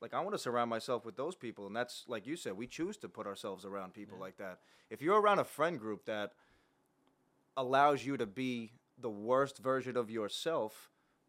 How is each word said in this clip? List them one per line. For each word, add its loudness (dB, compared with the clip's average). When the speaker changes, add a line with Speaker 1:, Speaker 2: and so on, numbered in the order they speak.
Speaker 1:
Like, -12
I 0
wanna -2
surround 2
myself -2
with -10
those -4
people, -10
and -8
that's, -4
like -6
you -6
said, -6
we -6
choose -6
to -12
put -8
ourselves -8
around -8
people -14
Speaker 2:
Yeah. -8
Speaker 1:
like -12
that. -10
If -10
you're 6
around 6
a 6
friend 0
group -6
that -2
allows 6
you -2
to 0
be -4
the -4
worst 2
version 0
of 0
yourself, -2